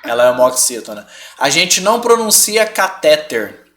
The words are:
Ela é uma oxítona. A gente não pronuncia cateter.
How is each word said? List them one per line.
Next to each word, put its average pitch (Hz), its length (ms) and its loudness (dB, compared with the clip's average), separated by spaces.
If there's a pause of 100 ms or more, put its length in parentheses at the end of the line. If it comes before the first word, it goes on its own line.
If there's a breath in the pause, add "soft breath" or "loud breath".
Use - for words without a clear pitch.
Ela 120 220 2
é 127 40 6
uma 127 160 2
oxítona. 110 600 -4 (320 loud breath)
A 135 100 0
gente 175 320 0
não 214 200 0
pronuncia 220 680 0
cateter. 151 1000 -2 (100)